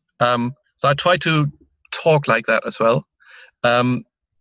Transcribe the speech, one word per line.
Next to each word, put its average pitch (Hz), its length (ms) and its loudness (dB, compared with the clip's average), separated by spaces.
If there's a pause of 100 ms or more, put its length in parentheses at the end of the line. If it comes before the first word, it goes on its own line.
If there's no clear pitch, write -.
(200)
Um, 123 340 -2 (220)
so - 120 -4
I 143 60 2
try 175 240 0
to 151 340 0 (400)
talk 156 360 0
like 113 180 0
that 113 200 0
as 117 140 -8
well. 117 280 0 (560)
Um, 120 400 0 (380)